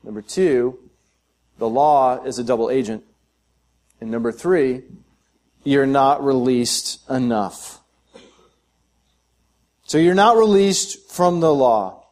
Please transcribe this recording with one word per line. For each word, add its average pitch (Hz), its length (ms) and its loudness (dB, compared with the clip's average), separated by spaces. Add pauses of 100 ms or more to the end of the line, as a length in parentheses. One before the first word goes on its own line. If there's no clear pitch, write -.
Number 107 200 -14
two, 131 560 -2 (800)
the 113 100 -4
law 131 560 0
is 123 140 -8
a 123 60 -8
double 117 260 -2
agent. 113 340 -4 (960)
And 113 100 -12
number 117 220 -4
three, 131 520 -2 (800)
you're 139 240 2
not 139 380 0
released 127 760 -2 (100)
enough. 120 720 -6 (2000)
So - 140 -2
you're 175 160 4
not 220 240 4
released 196 720 0
from 175 280 0
the 160 120 4
law. 117 580 0